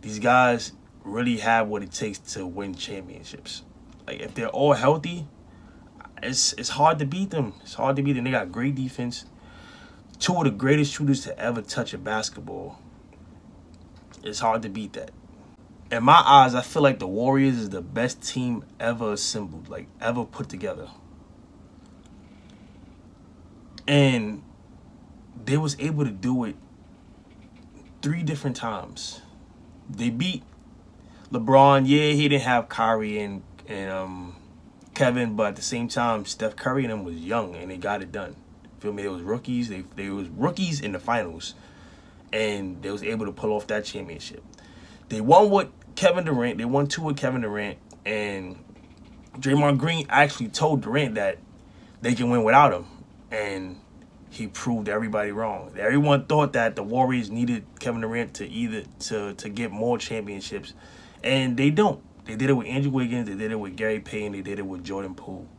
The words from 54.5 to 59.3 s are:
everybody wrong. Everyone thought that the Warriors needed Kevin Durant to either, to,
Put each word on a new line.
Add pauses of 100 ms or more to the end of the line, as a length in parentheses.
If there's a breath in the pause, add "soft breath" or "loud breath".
everybody
wrong.
Everyone
thought
that
the
Warriors
needed (140)
Kevin
Durant
to
either, (180)
to,